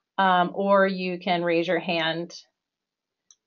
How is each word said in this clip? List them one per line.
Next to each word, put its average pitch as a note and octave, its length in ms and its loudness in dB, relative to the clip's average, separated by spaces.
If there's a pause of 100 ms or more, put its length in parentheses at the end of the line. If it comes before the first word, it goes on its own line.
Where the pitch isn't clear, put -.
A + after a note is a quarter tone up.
(180)
um, F3+ 360 2
or G3 320 2
you F#3 320 -4
can F3+ 240 -2
raise E3+ 240 0
your E3+ 140 -2
hand E3 540 -4 (1120)